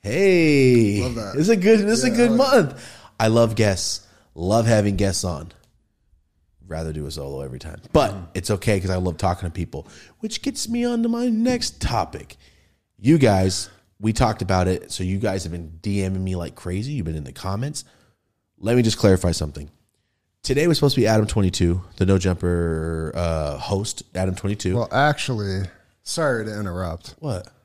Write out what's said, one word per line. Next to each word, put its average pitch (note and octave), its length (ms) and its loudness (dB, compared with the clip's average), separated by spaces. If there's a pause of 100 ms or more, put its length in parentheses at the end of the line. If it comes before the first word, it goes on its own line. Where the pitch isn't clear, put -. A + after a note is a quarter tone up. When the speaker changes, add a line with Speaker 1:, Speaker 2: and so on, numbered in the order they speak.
Speaker 1:
Hey. C3 1000 4
Speaker 2:
Love A#2+ 140 -2
that. G#2 180 -8
Speaker 1:
This C#3 100 -2
is F#3+ 60 2
a A3+ 60 6
good, G#3 240 6
this G#3 200 2
is B3 80 -2
Speaker 2:
Yeah, A3+ 60 0
Speaker 1:
a - 20 -2
good A#3 160 4
Speaker 2:
I - 20 2
like C4 200 4
it. - 20 6 (120)
Speaker 1:
month. - 180 -12 (340)
I A2+ 80 2
love A2+ 280 4
guests. G2+ 520 0 (280)
Love G#2 300 2
having G#2 300 2
guests F#2+ 280 -2
on. E2+ 280 -6 (1160)
Rather D#2+ 260 -8
do D2+ 120 -8
a C#2+ 60 -10
solo C#2 300 -10
every C2 180 -12
time. - 220 -16 (100)
But B2+ 200 2
Speaker 2:
Mm. F#2 220 -12
Speaker 1:
it's F2+ 160 -8
okay G#2 300 0
'cause F2+ 100 -4
I F#2 60 0
love F2+ 220 -2
talking F2+ 300 -2
to E2 60 -6
people, D#2 320 -8 (340)
which A3 220 -8
gets - 280 -6
me A#3+ 160 -2
on A#3+ 180 0
to A#3 60 0
my A#3 200 -2
next A#3+ 520 -2
topic. - 560 -4 (600)
You D3+ 200 6
guys, F#2+ 520 2 (300)
we G#2+ 140 0
talked A#2 280 0
about F#2 260 2
it, - 240 -2
so - 120 -8
you F#2+ 140 -2
guys G2 260 -2
have E2+ 80 -8
been E2 300 -12
D G2 260 -2
Ming F#2+ 160 -2
me F#2 120 -4
like E2+ 200 -8
crazy. G#2 380 -6
You've A2 120 -6
been D#2+ 100 -4
in D2+ 100 -8
the C#2 80 -14
comments. A2+ 500 -8 (760)
Let A2+ 160 0
me B2 60 6
just A2 160 2
clarify F2+ 340 4
something. D2 380 -6 (720)
Today C#3+ 260 0
was D#3+ 100 2
supposed C#3+ 180 2
to B2+ 60 2
be G#2+ 60 4
Adam A2 180 4
twenty-two, F2+ 560 0 (160)
the F#2+ 80 2
No F#2+ 120 4
Jumper, E2+ 1000 -2
uh, D#2+ 420 -2
host, G2+ 460 -6 (100)
Adam F#2 220 -2
twenty-two. G2 400 -4
Speaker 2:
Well, A#2 160 -2
actually, A2 720 -2 (380)
sorry B2+ 440 -2
to G#2+ 140 -8
interrupt. F#2 600 -8
Speaker 1:
What? A2 280 -8 (180)